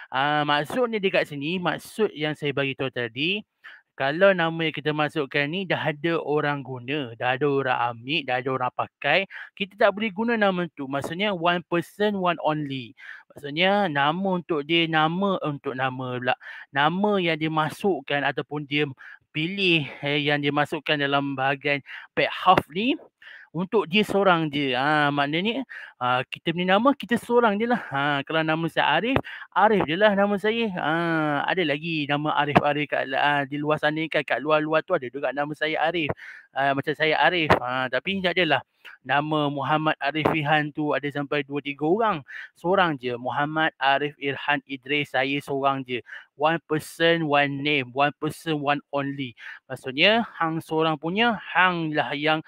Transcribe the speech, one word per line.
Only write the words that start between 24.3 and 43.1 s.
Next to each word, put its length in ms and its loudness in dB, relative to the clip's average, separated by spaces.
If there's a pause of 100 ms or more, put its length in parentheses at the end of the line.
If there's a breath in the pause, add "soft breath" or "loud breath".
je. 240 0
Ah, 400 2
maknanya, 480 0 (400 loud breath)
ah, 240 0
kita 240 -8
punya 240 2
nama, 240 4
kita 160 -4
seorang 400 2
je 160 -2
lah. 80 0 (160)
Ah, 320 2
kalau 160 0
nama 240 0
saya 320 2
Arif, 160 0 (400 loud breath)
Arif 320 6
je 80 -2
lah 240 4
nama 160 4
saya. 400 0
Ah, 720 0
ada 160 0
lagi 480 -2
nama 320 0
Arif-Arif 480 2
kat, 240 -2
ah, 320 2
di 80 -8
luar 240 0
sana 320 0
kan, 160 -2
kat 160 -2
luar-luar 400 2
tu 160 0
ada 80 -10
juga 240 -6
nama 240 -4
saya 240 -2
Arif. 320 0 (400 loud breath)
Ah, 240 0
macam 160 -2
saya 320 2
Arif. 400 4
Ah, 240 -2
tapi 320 -2
tak 160 0
adalah. 320 2 (340 loud breath)
Nama 480 0
Muhammad 480 0
Arif 320 0
Rihan 480 0
tu 160 -2
ada 160 -2
sampai 320 -4
dua, 240 -6
tiga 240 -4
orang. 320 0 (320 loud breath)
Seorang 480 0
je, 160 -4